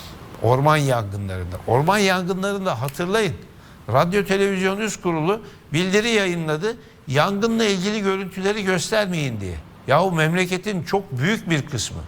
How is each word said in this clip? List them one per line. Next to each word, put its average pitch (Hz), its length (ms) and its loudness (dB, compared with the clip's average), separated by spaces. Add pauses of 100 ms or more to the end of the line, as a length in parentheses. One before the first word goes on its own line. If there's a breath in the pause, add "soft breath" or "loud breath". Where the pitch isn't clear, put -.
(420 loud breath)
orman 135 360 4
yangınlarında. 101 760 -2 (120)
Orman 143 300 4
yangınlarında 190 840 0
hatırlayın, 175 520 -2 (600 loud breath)
Radyo 175 320 2
Televizyon 190 520 0
Üst 214 240 -6
Kurulu 175 400 0 (320 loud breath)
bildiri 190 360 2
yayınladı, 180 680 0 (300 loud breath)
yangınla 202 580 2
ilgili 202 360 0
görüntüleri 190 640 -2
göstermeyin 180 800 0
diye. 87 140 -6 (320)
Yahu 165 240 4
memleketin 180 720 0
çok 196 280 -4
büyük 170 380 -2
bir 151 160 0
kısmı 107 320 -6 (100)